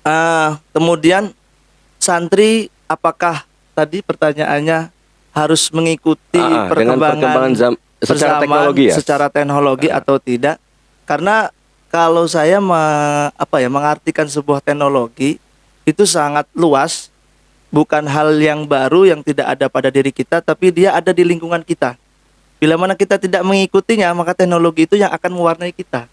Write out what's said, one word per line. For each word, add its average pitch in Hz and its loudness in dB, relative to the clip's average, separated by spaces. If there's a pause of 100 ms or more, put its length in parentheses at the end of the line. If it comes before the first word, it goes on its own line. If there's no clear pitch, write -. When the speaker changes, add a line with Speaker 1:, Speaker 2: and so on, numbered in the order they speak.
Speaker 1:
Eh, 160 0 (200)
kemudian 170 0 (720)
santri, 185 2 (340)
apakah 160 -4 (300)
tadi 156 -2
pertanyaannya 156 -2 (380)
harus 151 0
mengikuti 160 -2
Speaker 2:
Ah, - 2 (180)
ah, - -4
dengan 123 2
Speaker 1:
perkembangan 151 0
Speaker 2:
perkembangan 147 0
zam-, 120 0 (200)
secara - -4
Speaker 1:
berzaman, 151 0
Speaker 2:
teknologi 147 2
ya? 95 4
Speaker 1:
secara 143 0
teknologi 143 0
Speaker 2:
Ah. 156 -2
Speaker 1:
atau 139 0
tidak? 131 -2 (460)
Karena 202 -2 (380)
kalau 165 2
saya 165 2
me-, 147 0
apa - -4
ya, 127 0
mengartikan 147 -2
sebuah 143 -2
teknologi 139 -2 (400)
itu 156 0
sangat 147 -2
luas, 160 -2 (580)
bukan 151 0
hal 151 0
yang 151 0
baru 147 2
yang 160 -2
tidak 143 -4
ada 135 -2
pada 135 -2
diri 135 0
kita, 139 -4
tapi 165 0
dia 175 2
ada 170 0
di 175 2
lingkungan 170 -2
kita. 139 -4 (580)
Bila 156 2
mana 185 0
kita 196 0
tidak 185 -2
mengikutinya, 196 0
maka 175 -2
teknologi 170 2
itu 196 0
yang 202 2
akan - -6
mewarnai 175 -2
kita. 123 -10